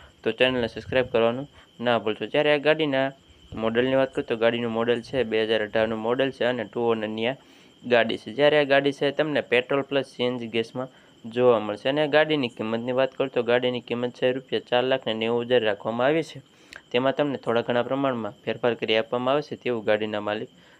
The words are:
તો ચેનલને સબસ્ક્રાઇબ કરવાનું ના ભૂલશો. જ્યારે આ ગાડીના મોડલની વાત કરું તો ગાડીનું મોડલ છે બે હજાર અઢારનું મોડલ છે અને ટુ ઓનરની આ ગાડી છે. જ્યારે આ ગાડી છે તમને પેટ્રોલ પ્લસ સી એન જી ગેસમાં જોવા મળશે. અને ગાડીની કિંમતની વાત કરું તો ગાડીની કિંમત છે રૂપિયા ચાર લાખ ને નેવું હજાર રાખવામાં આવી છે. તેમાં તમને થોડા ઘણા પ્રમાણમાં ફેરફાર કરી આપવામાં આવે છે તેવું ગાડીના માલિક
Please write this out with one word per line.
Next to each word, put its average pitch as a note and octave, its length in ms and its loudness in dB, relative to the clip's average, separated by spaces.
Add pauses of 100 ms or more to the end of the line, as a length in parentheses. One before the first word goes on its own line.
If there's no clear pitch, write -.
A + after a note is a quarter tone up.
(200)
તો - 120 -4
ચેનલને B2+ 360 0
સબસ્ક્રાઇબ A#2 440 -2
કરવાનું A#2+ 360 2 (320)
ના A#2 200 2
ભૂલશો. G#2+ 260 -4
જ્યારે D3 260 0
આ D3 140 0
ગાડીના D3 420 2 (440)
મોડલની A#2+ 500 0
વાત C3+ 120 0
કરું C#3+ 120 -4
તો B2 120 -2
ગાડીનું A#2 340 0
મોડલ A#2 300 0
છે B2 220 -2
બે A2 220 0
હજાર A2 160 0
અઢારનું A2 380 0
મોડલ B2+ 320 0
છે - 160 -4
અને B2 180 -2
ટુ A#2 260 -2
ઓનરની A2 360 -2
આ C3+ 120 -4 (440)
ગાડી A#2 400 2
છે. - 80 -12
જ્યારે D3 280 4
આ C#3+ 120 0
ગાડી C#3 280 2
છે C#3+ 120 0
તમને D3 300 -2
પેટ્રોલ B2+ 420 0
પ્લસ C3+ 320 -2
સી B2 100 -2
એન B2 140 -2
જી A2+ 180 -8
ગેસમાં B2+ 320 -4 (360)
જોવા A#2+ 340 4
મળશે. G#2 300 -4
અને D3 180 2
ગાડીની D3 460 2
કિંમતની A#2 440 -4
વાત C3 160 2
કરું C3+ 160 -2
તો B2+ 140 -2
ગાડીની B2 380 0
કિંમત A#2+ 320 -4
છે - 200 0
રૂપિયા B2 360 -4
ચાર B2 140 2
લાખ C3 220 -2
ને A2+ 80 -2
નેવું A#2 340 -2
હજાર B2 160 4
રાખવામાં A2+ 440 -2
આવી D#3 220 0
છે. C3+ 120 -16 (460)
તેમાં C3 300 0
તમને C#3+ 200 -2
થોડા A#2 280 -2
ઘણા A#2+ 180 0
પ્રમાણમાં B2 580 -4
ફેરફાર A#2 340 -2
કરી A2 240 0
આપવામાં B2 360 0
આવે D3 120 -2
છે - 100 -10
તેવું A#2+ 280 -4
ગાડીના G#2+ 360 0
માલિક G#2+ 300 -6 (280)